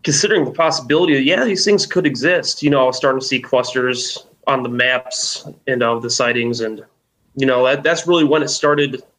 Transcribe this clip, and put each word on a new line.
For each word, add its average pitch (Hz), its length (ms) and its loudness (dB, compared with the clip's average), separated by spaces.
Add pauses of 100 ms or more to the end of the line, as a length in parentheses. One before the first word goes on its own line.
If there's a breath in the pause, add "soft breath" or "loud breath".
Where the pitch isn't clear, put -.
considering 165 420 0
the 123 60 -4
possibility 156 640 2
that, 135 80 2
yeah, 175 220 2
these 196 200 0
things 208 220 2
could 175 200 -2
exist. 143 560 0
You 147 60 2
know, 139 140 4
I - 20 4
was 127 140 0
starting 131 220 0
to 131 60 -8
see 127 140 -2
clusters 123 880 -2 (200)
on 131 160 0
the 123 60 -6
maps 127 800 -4 (200)
and, 123 160 0
uh, 117 160 2
the 117 120 -6
sightings, 120 500 0
and, 110 240 -6 (520)
you 135 100 0
know, 127 180 4
that, 143 180 0
that's 165 240 0
really 170 180 4
when 147 180 2
it 139 60 -4
started 147 540 0 (160)